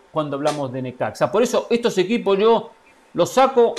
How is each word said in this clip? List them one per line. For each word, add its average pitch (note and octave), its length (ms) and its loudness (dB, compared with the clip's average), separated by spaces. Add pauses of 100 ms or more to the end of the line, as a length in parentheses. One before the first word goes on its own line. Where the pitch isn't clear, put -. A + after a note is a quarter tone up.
(140)
cuando D3 240 -4
hablamos D3 340 -4
de B2+ 100 -8
Necaxa. B2+ 480 -4
Por A3 140 2
eso A#3+ 260 -2
estos A#3 280 0
equipos G3 420 0
yo A3 320 2 (440)
los E3+ 140 0
saco A#3+ 500 2